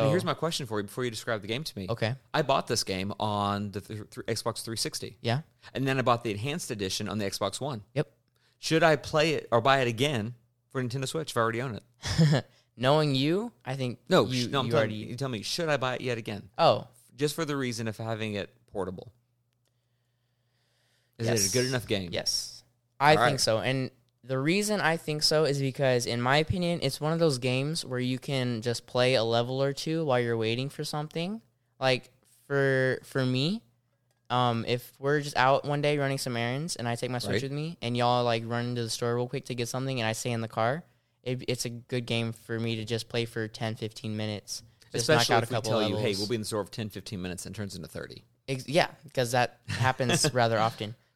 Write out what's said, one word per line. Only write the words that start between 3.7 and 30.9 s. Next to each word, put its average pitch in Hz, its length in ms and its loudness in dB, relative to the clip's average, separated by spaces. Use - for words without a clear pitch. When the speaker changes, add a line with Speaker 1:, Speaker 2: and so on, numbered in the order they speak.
Speaker 2:
the 101 100 -8
th-, 107 200 -10
th-, - 160 -12
Xbox 113 360 -4
three 113 140 -8
sixty. - 440 -6
Speaker 1:
Yeah. 120 180 0
Speaker 2:
And 135 140 -2
then 135 100 0
I 127 60 0
bought 120 200 4
the 117 80 -2
enhanced 135 380 -4
edition 101 400 -4
on 101 80 -2
the 104 80 0
Xbox 98 340 -2
One. 127 220 -6
Speaker 1:
Yep. 147 160 -2
Speaker 2:
Should 160 220 2
I 160 140 6
play 156 380 0
it - 180 -4
or 117 100 6
buy 135 200 6
it 123 80 4
again 120 460 0
for 131 100 -4
Nintendo 131 260 -4
Switch 160 240 -6
if - 60 -2
I 117 40 4
already 113 200 0
own 127 140 -4
it? - 680 2
Speaker 1:
<laughs> - 180 -20
Knowing 143 360 4
you, 165 380 0
I 131 100 -6
think 127 240 -4
Speaker 2:
No, 156 160 8
Speaker 1:
you, 123 180 0
Speaker 2:
sh-, 117 40 -4
no, 135 140 0
I'm 120 60 0
Speaker 1:
you 117 40 0
Speaker 2:
telling 117 180 4
Speaker 1:
already 110 60 -6
Speaker 2:
you, 107 220 -10
tell 135 120 -4
me, 110 140 -4
should 170 260 -4
I 147 80 2
buy 127 180 -2
it - 60 -8
yet 120 160 -4
again? 110 400 -8
Speaker 1:
Oh. 143 300 6
Speaker 2:
Just 147 180 -2
for 165 100 -2
the 143 120 -2
reason 120 320 -2
of 104 80 -8
having 110 380 -4
it 92 140 -4
portable. 92 400 -6
Is 117 80 0
it - 20 2
a 120 40 4
Speaker 1:
Yes. 101 200 2
Speaker 2:
good 127 120 4
enough 127 220 -2
game? 95 240 0
Speaker 1:
Yes. - 520 -4
I 147 160 8
Speaker 2:
All 113 100 6
Speaker 1:
think 123 80 4
Speaker 2:
right. 131 60 -4
Speaker 1:
so. 110 200 2
And 131 320 -2
the 131 160 -4
reason 202 420 0
I 160 160 2
think 151 260 -4
so 156 200 4
is 139 160 2
because, 131 460 2
in 120 160 -2
my 127 160 4
opinion, 175 440 0
it's - 200 -2
one 151 120 0
of 165 60 0
those 156 180 4
games 131 480 -2
where 123 140 -4
you 127 180 -2
can 123 440 -2
just 117 260 -4
play 127 280 4
a 110 80 4
level 120 380 0
or 139 120 0
two 160 320 -2
while 127 140 4
you're 117 180 2
waiting 117 320 0
for - 140 -10
something. 160 580 -6